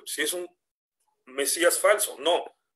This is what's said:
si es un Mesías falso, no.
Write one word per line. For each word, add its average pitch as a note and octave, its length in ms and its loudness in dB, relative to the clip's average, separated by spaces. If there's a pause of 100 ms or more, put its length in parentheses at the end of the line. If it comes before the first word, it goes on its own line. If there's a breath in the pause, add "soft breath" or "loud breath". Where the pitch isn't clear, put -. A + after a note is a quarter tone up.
si - 160 -8
es D3+ 100 -2
un F3+ 160 -8 (800)
Mesías C#3 520 0
falso, - 420 2
no. D#3 380 0 (180)